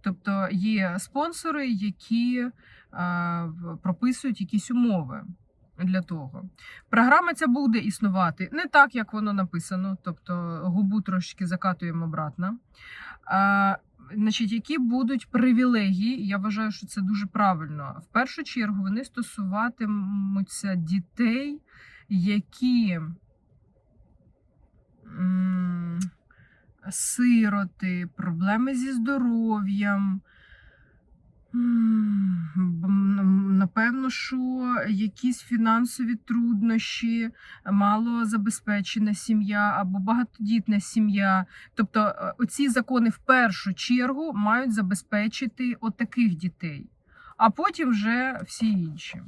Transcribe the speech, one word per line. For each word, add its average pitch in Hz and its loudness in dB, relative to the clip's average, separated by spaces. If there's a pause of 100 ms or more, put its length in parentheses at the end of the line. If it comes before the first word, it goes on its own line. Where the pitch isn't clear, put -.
Тобто 196 -2
є 190 0
спонсори, 302 -4
які, 233 -2 (400)
а, 175 -2
в-, 165 -10
прописують 240 -2
якісь 202 -2
умови 185 0 (560)
для 185 0
того. 160 -10 (400)
Програма 285 6
ця 320 0
буде 240 4
існувати 185 0
не 330 -4
так, 277 6
як 220 -4
воно 214 -2
написано, 185 -2
тобто 170 -6
губу 196 2
трошечки 185 -4
закатуємо 170 -2
обратно. 160 -4 (680)
А, 196 2 (380)
значить, 214 0
які 233 -4
будуть 247 0
привілегії, 233 2
я 202 -2
вважаю, 214 -2
що - -12
це - -8
дуже 202 -2
правильно. 156 -2
В - -20
першу 262 -2
чергу 208 -4
вони 196 -2
стосуватимуться 202 -4
дітей, 233 -2 (480)
які, 208 0 (2000)
м, 180 -2 (880)
сироти, 202 0
проблеми 202 0
зі 262 -2
здоров'ям, 214 0 (1300)
м, 214 2
б-, 180 0
м, 196 4
напевно, 233 0
що 254 -2 (120)
якісь 220 -2
фінансові 233 0
труднощі, 226 0 (400)
малозабезпечена 214 0
сім'я 208 0
або 190 -2
багатодітна 220 0
сім'я. 196 2 (300)
Тобто, 214 0
е, 196 -2
оці 277 0
закони 233 2
в - -4
першу 226 2
чергу 262 0
мають 220 2
забезпечити 214 -2
отаких 226 0
дітей, 156 -8 (480)
а - 6
потім 320 0
вже 233 0
всі 220 -2
інші. 170 -4